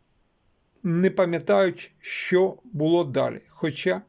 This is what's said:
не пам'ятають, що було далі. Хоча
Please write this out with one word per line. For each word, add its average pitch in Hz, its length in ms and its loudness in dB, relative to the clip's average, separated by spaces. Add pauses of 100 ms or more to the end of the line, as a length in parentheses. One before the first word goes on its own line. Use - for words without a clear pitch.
(840)
не 180 280 2
пам'ятають, 185 920 0
що - 640 -2
було 160 400 0
далі. 123 440 -4
Хоча 180 600 -4